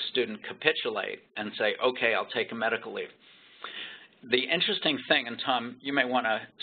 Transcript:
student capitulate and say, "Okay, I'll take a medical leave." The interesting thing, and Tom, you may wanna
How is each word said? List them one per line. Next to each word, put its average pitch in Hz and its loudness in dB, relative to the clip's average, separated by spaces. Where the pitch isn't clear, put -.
student 110 0
capitulate 107 -2
and 107 -6
say, 104 2
"Okay, 123 2
I'll 104 0
take - -2
a 113 -8
medical 113 -2
leave." 98 -6
The 123 2
interesting 165 0
thing, 135 4
and 117 -8
Tom, 123 0
you 139 -6
may 139 4
wanna 117 2